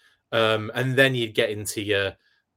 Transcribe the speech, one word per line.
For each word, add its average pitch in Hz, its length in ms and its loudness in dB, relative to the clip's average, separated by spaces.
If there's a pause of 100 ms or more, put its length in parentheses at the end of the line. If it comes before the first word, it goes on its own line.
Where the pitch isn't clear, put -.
(320)
Um, 110 420 2
and 127 220 -2
then 135 180 6
you'd 113 200 -4
get 113 160 0
into 107 300 -6
your, 98 360 -2 (400)